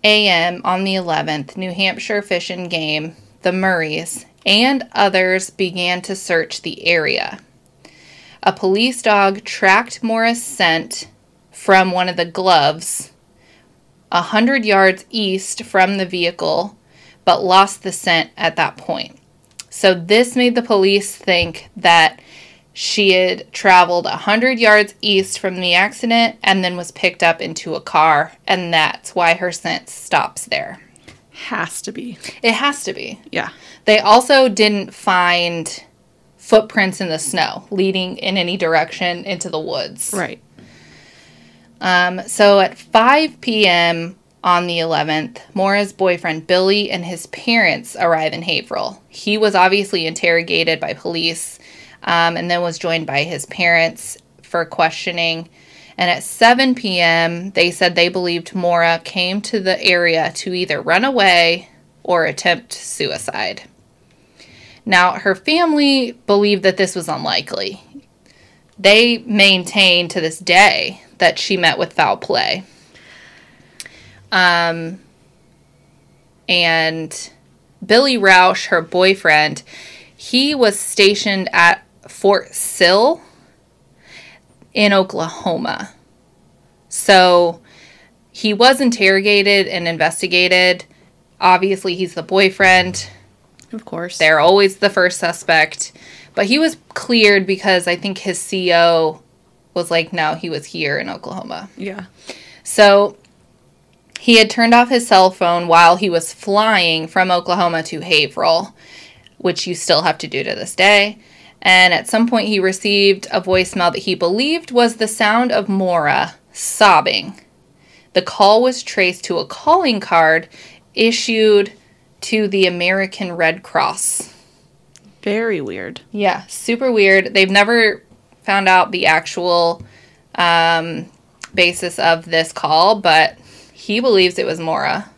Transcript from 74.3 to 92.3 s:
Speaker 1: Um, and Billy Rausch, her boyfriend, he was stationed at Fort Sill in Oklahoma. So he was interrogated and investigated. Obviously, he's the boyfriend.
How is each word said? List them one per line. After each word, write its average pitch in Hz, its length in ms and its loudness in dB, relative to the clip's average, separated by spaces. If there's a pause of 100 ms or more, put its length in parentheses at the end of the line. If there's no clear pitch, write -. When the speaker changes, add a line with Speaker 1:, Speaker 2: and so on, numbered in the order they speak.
Speaker 1:
Um, 170 680 0 (1500)
and 165 800 -2 (560)
Billy 247 320 2
Rausch, 185 480 4
her 170 160 0
boyfriend, 165 800 2 (520)
he 277 400 -2
was 220 240 0
stationed 202 760 0
at 170 280 4 (240)
Fort - 460 0
Sill 208 720 0 (1500)
in 208 180 2
Oklahoma. 190 1000 -4 (960)
So 175 720 4 (680)
he 214 200 -4
was 254 300 4
interrogated 202 840 2
and 170 220 -6
investigated. 180 960 0 (560)
Obviously, 185 540 0
he's 180 200 -6
the 175 80 -8
boyfriend. 185 840 2 (640)